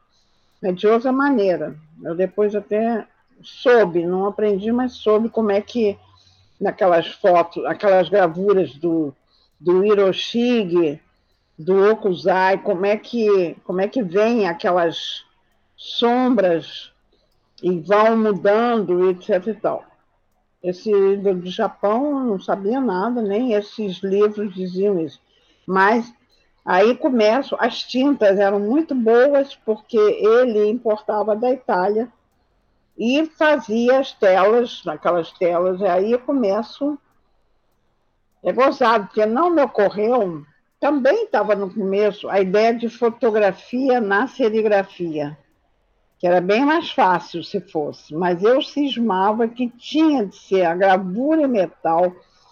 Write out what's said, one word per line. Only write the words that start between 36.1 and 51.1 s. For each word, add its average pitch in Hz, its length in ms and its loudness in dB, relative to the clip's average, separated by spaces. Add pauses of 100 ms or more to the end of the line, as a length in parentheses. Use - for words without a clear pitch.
eu 247 60 0
começo, 240 800 -4 (1400)
é - 100 -2
gozado, 226 540 2
porque 214 200 0
não 277 240 0
me 320 120 2
ocorreu, 202 800 0 (380)
também 294 460 0
tava 208 280 0
no 196 180 -6
começo, 196 560 -2
a 196 120 0
ideia 208 320 2
de 233 160 -4
fotografia 233 1120 0
na 202 260 0
serigrafia, 196 1120 -2 (840)
que - 80 -4
era 180 140 4
bem 208 240 0
mais 320 260 0
fácil 180 540 0
se - 160 -6
fosse, 147 540 -8
mas 175 280 -2
eu 254 200 2
cismava 226 840 -2
que 240 220 -6
tinha 294 560 0
de 185 100 -10
ser 190 300 0
a 170 100 0
gravura 196 680 2